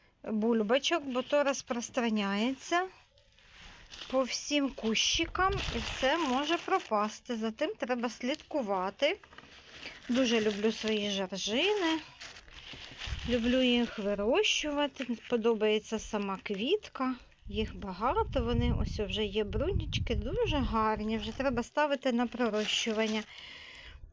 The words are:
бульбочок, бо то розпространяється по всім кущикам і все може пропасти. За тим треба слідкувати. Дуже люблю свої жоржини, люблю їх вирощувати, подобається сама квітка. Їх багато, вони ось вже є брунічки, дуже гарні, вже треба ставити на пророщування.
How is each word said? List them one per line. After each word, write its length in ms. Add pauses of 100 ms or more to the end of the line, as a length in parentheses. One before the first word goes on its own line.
(240)
бульбочок, 840
бо 160
то 220
розпространяється 1400 (1200)
по 120
всім 460
кущикам 840 (220)
і 40
все 380
може 400
пропасти. 800
За 160
тим 260
треба 320
слідкувати. 1080 (920)
Дуже 320
люблю 300
свої 400
жоржини, 880 (1300)
люблю 320
їх 380
вирощувати, 1080 (220)
подобається 720
сама 440
квітка. 720 (300)
Їх 300
багато, 680
вони 380
ось 180
вже 260
є 180
брунічки, 720
дуже 420
гарні, 600
вже 140
треба 320
ставити 480
на 160
пророщування. 960 (880)